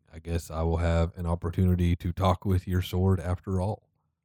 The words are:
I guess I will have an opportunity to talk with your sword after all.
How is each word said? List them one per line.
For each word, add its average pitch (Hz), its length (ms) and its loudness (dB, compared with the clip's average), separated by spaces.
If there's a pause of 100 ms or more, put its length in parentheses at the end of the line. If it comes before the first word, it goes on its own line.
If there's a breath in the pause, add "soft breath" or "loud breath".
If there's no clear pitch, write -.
(140)
I 82 40 -16
guess 82 320 -6
I 80 120 -4
will 82 160 2
have 82 380 2
an 90 100 -6
opportunity 87 720 2
to 87 160 -4
talk 92 320 0
with 95 240 0
your 90 140 0
sword 92 380 2
after 90 400 -4
all. 104 220 -4 (420)